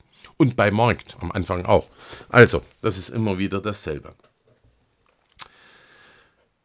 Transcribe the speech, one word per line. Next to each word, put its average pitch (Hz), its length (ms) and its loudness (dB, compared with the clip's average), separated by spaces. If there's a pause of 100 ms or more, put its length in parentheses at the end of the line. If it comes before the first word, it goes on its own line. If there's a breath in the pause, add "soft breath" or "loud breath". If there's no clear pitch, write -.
(360 soft breath)
Und 131 200 2
bei 104 140 4
Markt 110 500 0
am 85 120 -8
Anfang 90 320 -4
auch. 98 240 2 (400 loud breath)
Also, 117 340 6 (200)
das 95 160 -2
ist 92 100 -8
immer 107 300 -4
wieder 95 220 -2
dasselbe. 82 540 -8 (2500 soft breath)